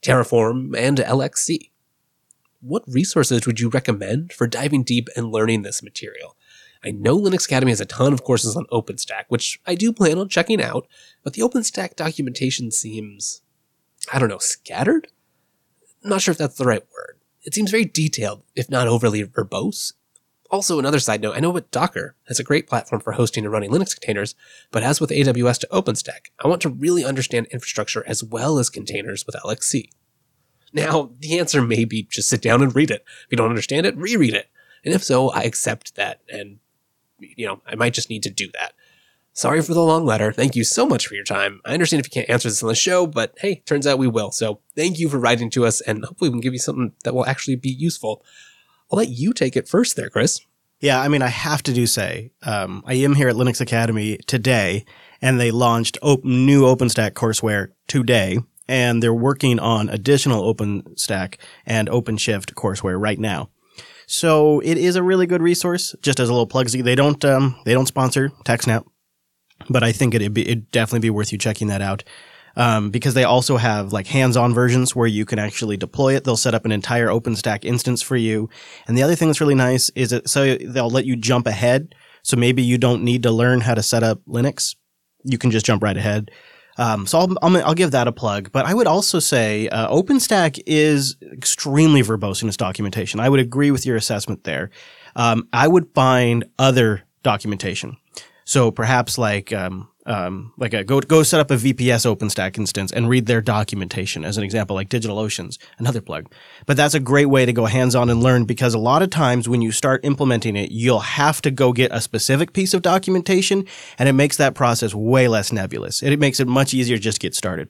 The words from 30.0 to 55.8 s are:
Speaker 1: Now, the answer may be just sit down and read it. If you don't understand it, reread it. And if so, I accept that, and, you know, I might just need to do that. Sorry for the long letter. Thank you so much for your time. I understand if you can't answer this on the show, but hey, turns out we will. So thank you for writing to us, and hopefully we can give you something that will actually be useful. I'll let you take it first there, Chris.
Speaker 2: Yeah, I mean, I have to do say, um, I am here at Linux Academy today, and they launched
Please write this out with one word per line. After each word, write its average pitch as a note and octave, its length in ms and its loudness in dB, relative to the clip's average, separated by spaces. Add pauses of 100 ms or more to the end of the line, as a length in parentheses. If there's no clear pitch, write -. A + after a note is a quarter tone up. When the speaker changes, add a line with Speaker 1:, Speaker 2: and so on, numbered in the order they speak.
Speaker 1:
Now, D3+ 460 -2
the D#3 200 -4
answer D3+ 220 0
may A2+ 240 0
be A2 180 -6
just - 260 -6
sit A#2+ 120 0
down A#2 200 4
and C3+ 140 2
read D3 160 2
it. G#2 120 -6 (220)
If - 60 -20
you B2 60 -2
don't A2+ 120 2
understand C#3 360 -2
it, - 120 -2
reread E3+ 360 0
it. - 160 -6 (340)
And D#3+ 100 -2
if F#3+ 100 0
so, C3 260 2
I - 140 -4
accept - 520 -6
that, G2+ 340 -6
and, G2+ 300 -14 (600)
you G#2+ 280 -12
know, G2 180 -10
I - 100 -12
might A#2+ 180 -2
just - 160 -8
need A2 140 -8
to - 60 -8
do G2 240 -8
that. - 200 -10 (600)
Sorry D3 280 0
for E3 120 -4
the E3+ 100 4
long D#3+ 220 4
letter. G#2+ 280 2
Thank C3 220 0
you A#2 80 0
so A#3 220 0
much F#3+ 220 0
for G#2 80 -14
your G2+ 80 -10
time. G2 420 -4
I - 80 -6
understand D#3+ 280 0
if B2 60 -6
you - 140 -6
can't - 80 -8
answer A#2+ 200 2
this G2+ 120 -4
on A2+ 80 -2
the A2+ 60 0
show, F3+ 320 2
but A#2+ 300 -4
hey, G3 280 -4
turns D3 220 0
out C#3 100 2
we C3 100 2
will. A2 240 -2
So G#2+ 280 -4 (160)
thank E3 240 -2
you E3 100 0
for C#3 100 -2
writing A#2 320 2
to A#2+ 140 2
us, A2+ 160 0
and G#2+ 220 -6
hopefully D#3 260 -2
we B2 40 -4
can A#2+ 80 -4
give B2+ 120 -4
you B2+ 60 -8
something C3 340 -4 (100)
that A#2 100 -4
will B2+ 120 -2
actually C3 300 -4
be B2+ 140 -6
useful. C3 540 -4 (680)
I'll F#3+ 60 0
let A3 120 0
you C3+ 240 -2
take C3 220 -2
it - 140 -4
first A#3 260 2
there, - 140 -8
Chris. - 320 -2 (380)
Speaker 2:
Yeah, C#3 200 2
I C#3+ 80 0
mean, D3 140 2
I B2 60 0
have C#3+ 360 -4
to C3+ 100 -2
do A#2+ 140 2
say, G2+ 440 -4 (120)
um, G2 420 -6
I B2+ 100 -2
am C#3 200 2
here C#3 140 4
at A#2 60 0
Linux B2 260 0
Academy A2+ 560 -2 (100)
today, G#2+ 580 0 (360)
and B2+ 180 2
they A#2+ 120 2
launched A#2 500 2